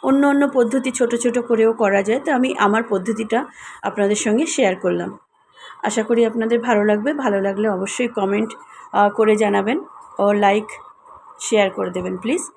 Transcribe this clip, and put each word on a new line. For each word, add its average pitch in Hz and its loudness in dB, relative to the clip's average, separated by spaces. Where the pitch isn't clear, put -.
অন্য 277 2
অন্য 285 2
পদ্ধতি 254 0
ছোট 240 0
ছোট 240 0
করেও 226 2
করা 202 2
যায়, 220 0
তো 302 -4
আমি 254 0
আমার 208 2
পদ্ধতিটা 220 -2
আপনাদের 202 0
সঙ্গে 226 0
শেয়ার 202 0
করলাম। 175 -4
আশা 214 -2
করি 233 2
আপনাদের 226 0
ভালো 226 2
লাগবে। 214 2
ভালো 220 -2
লাগলে 196 -2
অবশ্যই 196 -4
কমেন্ট, 208 -2
আহ, 202 4
করে 214 4
জানাবেন 208 0
ও 202 4
লাইক, 208 2
শেয়ার 202 2
করে 185 -6
দেবেন 185 -6
প্লিজ। 247 -4